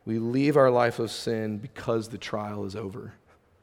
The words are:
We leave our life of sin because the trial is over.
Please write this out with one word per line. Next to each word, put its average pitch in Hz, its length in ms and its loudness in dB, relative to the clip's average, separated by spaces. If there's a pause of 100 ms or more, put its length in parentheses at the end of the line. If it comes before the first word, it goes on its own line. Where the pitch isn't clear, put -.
We 113 140 -2
leave 135 400 2
our 131 140 8
life 120 260 4
of 113 140 -2
sin 110 480 -4
because 113 500 -4
the 107 80 -10
trial 104 480 -6
is 98 100 -8
over. 110 380 -10 (500)